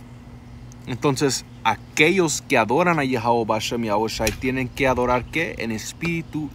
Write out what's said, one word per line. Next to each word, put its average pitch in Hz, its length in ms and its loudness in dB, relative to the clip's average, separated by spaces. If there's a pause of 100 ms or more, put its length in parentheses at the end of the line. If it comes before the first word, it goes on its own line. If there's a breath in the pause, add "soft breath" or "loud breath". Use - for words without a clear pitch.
(880)
Entonces, 131 580 0 (200)
aquellos 156 760 2
que 135 160 2
adoran 151 420 4
a 139 40 2
Yahweh 120 400 2
Bashem, 113 400 -2
Yahweh 107 240 2
Shai, 110 240 0
tienen 131 360 -2
que 135 180 0
adorar, 123 380 2
¿qué? 156 340 -4
En 113 140 -4
espíritu 156 840 -6